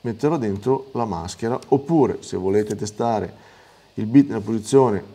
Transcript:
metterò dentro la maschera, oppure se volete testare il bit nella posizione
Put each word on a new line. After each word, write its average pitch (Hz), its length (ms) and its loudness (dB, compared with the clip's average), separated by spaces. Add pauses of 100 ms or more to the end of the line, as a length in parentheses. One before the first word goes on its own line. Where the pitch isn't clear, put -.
metterò 135 320 0
dentro 120 560 -2
la 120 120 -2
maschera, 104 540 -6 (100)
oppure 139 540 2
se - 140 -10
volete 101 400 0
testare 107 580 -4 (600)
il 110 120 -6
bit 139 220 6
nella 113 120 -4
posizione 110 600 2 (120)